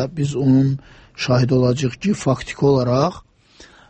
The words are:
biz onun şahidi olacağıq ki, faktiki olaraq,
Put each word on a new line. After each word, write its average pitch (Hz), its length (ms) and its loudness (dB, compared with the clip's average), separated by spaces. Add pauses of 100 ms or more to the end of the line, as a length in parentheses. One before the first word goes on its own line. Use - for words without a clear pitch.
(140)
biz 143 220 -4
onun 135 400 4 (400)
şahidi 127 380 0
olacağıq 127 440 0
ki, 202 160 -2
faktiki - 500 -4
olaraq, 135 580 0 (680)